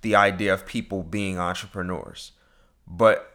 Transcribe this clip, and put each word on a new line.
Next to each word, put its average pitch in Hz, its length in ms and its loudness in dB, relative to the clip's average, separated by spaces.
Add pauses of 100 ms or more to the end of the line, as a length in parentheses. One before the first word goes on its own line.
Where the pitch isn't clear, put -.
the 107 140 0
idea 101 380 4
of 95 120 -4
people 98 380 -6
being 95 360 -6
entrepreneurs, 90 920 -8 (560)
but 98 480 2